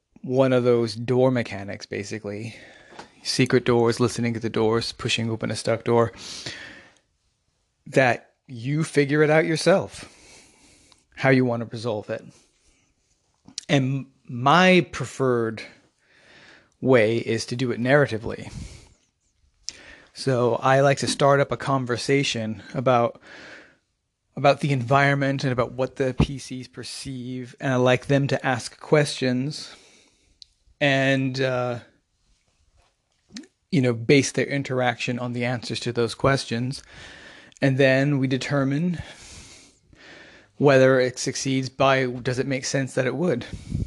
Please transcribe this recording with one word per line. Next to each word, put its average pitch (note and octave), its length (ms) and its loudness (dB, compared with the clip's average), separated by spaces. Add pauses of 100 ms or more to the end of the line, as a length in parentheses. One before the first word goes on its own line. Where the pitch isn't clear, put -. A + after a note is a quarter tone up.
(220)
one C3 320 2
of B2 100 4
those A#2 320 2
door B2+ 360 2
mechanics, G2+ 540 -6
basically. G#2 720 -10 (640)
Secret B2+ 420 2
doors, A#2+ 380 2
listening A#2 340 -2
at G#2+ 60 -8
the A2+ 80 -6
doors, A2+ 440 0
pushing A2+ 360 -4
open A2+ 200 -4
a A2+ 60 -4
stuck A2+ 300 -4
door, A#2 260 4 (1800)
that C3 440 0 (160)
you C#3 360 -4
figure D3 400 2
it D3 60 2
out D#3 160 2
yourself, E3 640 -2 (1080)
how - 140 0
you B2+ 160 4
want A#2 160 -4
to A2+ 100 -10
resolve A2 380 -8
it. A2 160 -8 (1400)
And C3+ 380 0 (200)
my E3 640 4
preferred A#2+ 680 -2 (1200)
way A#2 360 4
is A2+ 280 -4
to - 100 -8
do B2 160 -4
it A2 80 -6
narratively. A#2 720 0 (1600)
So B2 420 0
I C3 260 4
like C#3 160 4
to B2 100 -4
start C#3 320 4
up C#3 140 0
a A#2 40 -6
conversation A#2+ 1040 -2 (120)
about, A#2+ 480 2 (1120)
about C3+ 240 2
the C#3+ 140 0
environment C#3 720 2
and C3 80 0
about A#2+ 180 -2
what B2+ 240 -4
the C3 180 -2
P C#3 240 0
Cs B2+ 300 -14
perceive, B2+ 920 -12
and C#3 100 -2
I B2+ 60 2
like B2+ 300 2
them C#3 200 2
to B2+ 180 -2
ask B2 360 -4
questions C#3+ 920 -2 (1080)
and, C3+ 580 0
uh, B2 400 -2 (1900)
you D3+ 100 2
know, B2 120 2
base B2+ 380 4
their C3 140 -2
interaction B2+ 720 -4
on B2 160 -6
the A#2+ 120 -4
answers A#2+ 340 -6
to A#2+ 120 -6
those A#2 220 0
questions. C3 720 -2 (760)
And C3+ 200 2
then C#3 400 4
we C3 80 0
determine C#3+ 720 -2 (1600)
whether C3 420 6
it B2+ 180 0
succeeds C3+ 520 -4
by, C3+ 360 2
does B2 320 -4
it C3 80 -2
make C3 200 -4
sense C3+ 280 -4
that C3 140 0
it B2+ 80 -2
would? C#3 300 -2 (400)